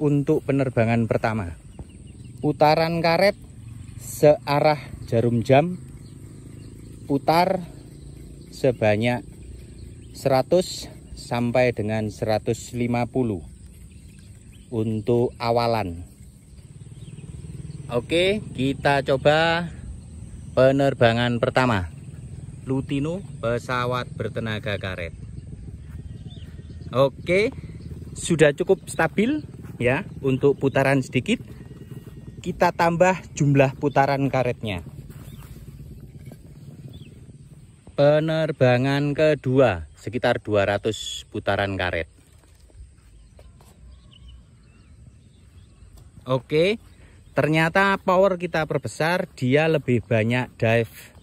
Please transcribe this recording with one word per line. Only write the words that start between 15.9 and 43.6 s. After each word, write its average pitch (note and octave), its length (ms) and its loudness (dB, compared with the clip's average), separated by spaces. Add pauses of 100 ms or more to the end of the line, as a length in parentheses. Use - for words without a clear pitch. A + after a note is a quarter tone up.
Oke, F3+ 480 0 (160)
kita C#3 480 0
coba D#3+ 640 2 (840)
penerbangan B2 880 4
pertama. A#2+ 480 2 (760)
Lutino, C#3 560 -4 (240)
pesawat B2 720 -2
bertenaga G#2+ 640 -4
karet. F2+ 320 -6 (1800)
Oke, E3+ 580 2 (640)
sudah D3+ 400 4
cukup F3+ 320 0
stabil A3 560 0 (320)
ya. C3 320 0 (160)
Untuk C3+ 320 4
putaran C3+ 480 2
sedikit, G3+ 380 -2 (960)
kita F3 320 0
tambah E3+ 480 4 (160)
jumlah C#3 400 4
putaran C#3 560 2
karetnya. A#2 480 -2 (3250)
Penerbangan C#3+ 1200 4
kedua, C3 800 2
sekitar A#2+ 480 -2
dua G#2 240 2
ratus - 640 -4
putaran G2 480 -2
karet. F2 320 -2 (4000)